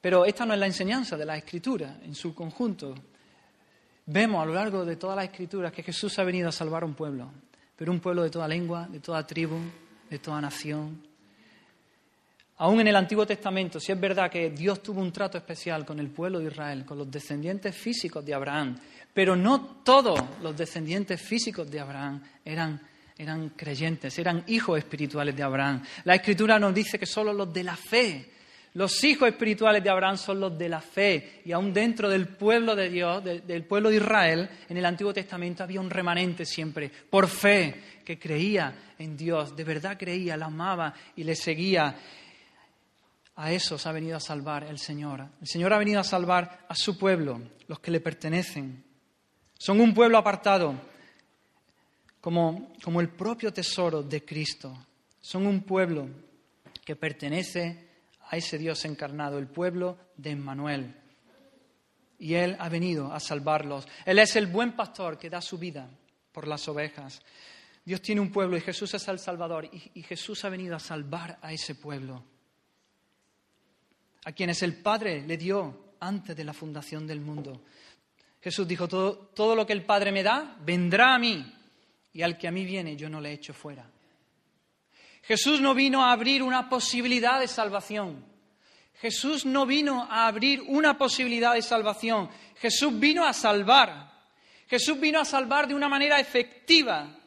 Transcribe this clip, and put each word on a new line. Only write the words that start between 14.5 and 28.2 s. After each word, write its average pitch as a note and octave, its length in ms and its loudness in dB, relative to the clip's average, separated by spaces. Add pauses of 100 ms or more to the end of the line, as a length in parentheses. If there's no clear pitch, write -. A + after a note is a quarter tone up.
Dios F#3 320 -2
tuvo G3 180 -6
un F3+ 120 -2
trato F#3+ 260 -4
especial D#3+ 480 -6
con D3+ 120 -8
el D3 120 -6
pueblo F3 300 -4
de D#3+ 80 -4
Israel, D3 360 -8
con C#3+ 140 -12
los C#3 120 -8
descendientes D#3+ 640 -6
físicos A3+ 480 -6
de C#3+ 120 -6
Abraham, C#3 420 -2 (380)
pero F#3+ 200 4
no A#3 480 2
todos A#3+ 380 8 (220)
los D#3+ 140 -6
descendientes E3+ 680 -4
físicos F3+ 480 -4
de D3+ 80 -8
Abraham C#3 420 -8 (240)
eran, D#3 380 -4 (340)
eran D#3 340 -6
creyentes, D3+ 680 -6
eran E3+ 300 0
hijos G#3+ 280 2
espirituales D3 600 -4
de C#3+ 80 -4
Abraham. C3+ 400 0 (180)
La F3+ 140 8
Escritura G#3 420 4
nos G3+ 160 4
dice G#3 240 0
que F#3 80 -4
solo G#3+ 260 0
los G3 200 -4
de F3+ 100 -4
la F3 140 -6
fe, G#3 520 0 (460)